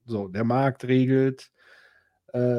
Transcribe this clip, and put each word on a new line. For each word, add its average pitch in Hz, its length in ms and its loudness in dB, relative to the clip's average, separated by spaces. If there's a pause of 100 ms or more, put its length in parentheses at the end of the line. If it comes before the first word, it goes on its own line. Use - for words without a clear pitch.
So, 104 240 -6
der 101 160 -4
Markt 127 400 -2
regelt, 131 680 0 (840)
äh, 123 60 -4 (200)